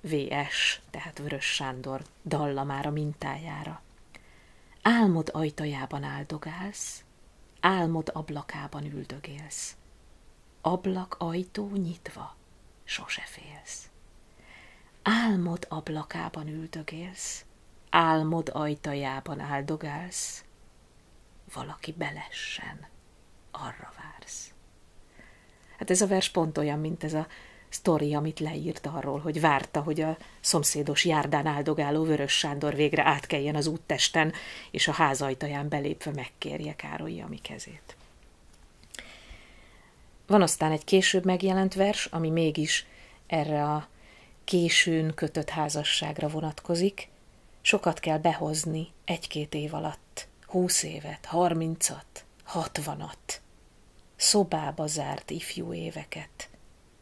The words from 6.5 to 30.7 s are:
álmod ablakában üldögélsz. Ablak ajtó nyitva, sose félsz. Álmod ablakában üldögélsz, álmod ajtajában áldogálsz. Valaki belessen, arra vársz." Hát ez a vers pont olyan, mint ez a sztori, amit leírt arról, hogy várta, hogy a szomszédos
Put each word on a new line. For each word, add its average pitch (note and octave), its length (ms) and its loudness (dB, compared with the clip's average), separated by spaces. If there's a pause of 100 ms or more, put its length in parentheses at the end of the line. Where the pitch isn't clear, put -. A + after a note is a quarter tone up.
álmod E3 540 2
ablakában D3 720 -8
üldögélsz. D3 920 -10 (840)
Ablak F#3 580 -2
ajtó F#3 540 -4
nyitva, - 600 -6 (480)
sose - 420 -8
félsz. - 640 -16 (1120)
Álmod G3 640 4
ablakában D#3 800 -6
üldögélsz, D#3+ 1000 -10 (440)
álmod D#3+ 640 4
ajtajában C#3+ 840 -4
áldogálsz. D3 1040 -6 (1080)
Valaki D3 380 -10
belessen, - 960 -8 (640)
arra - 460 -12
vársz." - 520 -16 (1300)
Hát - 120 -2
ez F#3 120 6
a G3+ 60 6
vers F#3 220 4
pont E3 280 2
olyan, D3+ 220 0
mint D#3+ 240 -4
ez D#3 100 -2
a D#3 140 0 (420)
sztori, D3 440 2
amit D3+ 260 -2
leírt D#3 460 -4
arról, C#3+ 340 -4
hogy D#3 220 -2
várta, D3 400 4
hogy D#3 200 0
a D#3+ 160 0 (220)
szomszédos D3 640 2